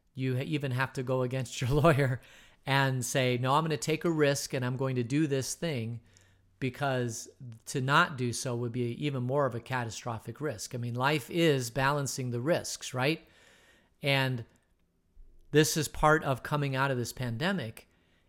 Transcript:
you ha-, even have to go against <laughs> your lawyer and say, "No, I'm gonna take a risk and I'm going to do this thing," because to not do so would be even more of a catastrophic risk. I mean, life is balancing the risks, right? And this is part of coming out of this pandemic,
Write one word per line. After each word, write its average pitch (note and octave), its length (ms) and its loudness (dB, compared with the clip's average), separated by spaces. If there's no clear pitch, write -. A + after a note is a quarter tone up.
you C3 220 -2
ha-, B2+ 80 -2
even D3 280 -2
have B2+ 220 -2
to C3+ 100 -4
go B2+ 180 0
against B2+ 400 -4
<laughs> - 0 -
your B2 80 0
lawyer C#3 520 4
and C3+ 400 2
say, B2+ 320 2
"No, C3 160 2
I'm D#3 100 4
gonna D#3 140 0
take D#3 260 -2
a F3 80 2
risk C#3+ 420 2
and B2+ 120 -2
I'm B2+ 120 -2
going C3 180 -2
to B2 80 2
do C#3+ 240 2
this C3+ 260 -2
thing," A#2+ 480 -4
because B2+ 720 -2
to D3 120 -4
not D3 380 4
do B2 160 -2
so B2 220 -4
would A#2+ 160 -4
be B2 340 -4
even C3+ 180 -2
more C#3 220 0
of A#2+ 100 -2
a A#2 40 -6
catastrophic A#2 840 -6
risk. C3 340 -6
I - 20 -6
mean, A#2+ 180 -6
life C#3 340 0
is C#3+ 400 4
balancing C3+ 600 0
the A#2+ 100 -2
risks, - 520 -2
right? C#3 280 0
And C3 400 2
this D3+ 260 4
is D3 100 0
part D#3 360 4
of C3+ 200 -2
coming C#3+ 320 -2
out C3+ 160 2
of B2+ 60 0
this A#2+ 160 -4
pandemic, B2 720 -4